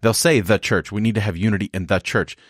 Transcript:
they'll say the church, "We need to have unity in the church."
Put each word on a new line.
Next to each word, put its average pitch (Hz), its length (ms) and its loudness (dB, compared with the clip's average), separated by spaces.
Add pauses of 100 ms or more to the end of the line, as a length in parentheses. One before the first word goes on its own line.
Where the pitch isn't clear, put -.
they'll 113 120 2
say 156 280 2
the 98 180 2
church, - 320 -2
"We 104 100 -4
need 110 140 0
to 110 60 0
have 98 140 -2
unity 101 380 0
in 92 140 -6
the 98 100 2
church." - 400 -2 (120)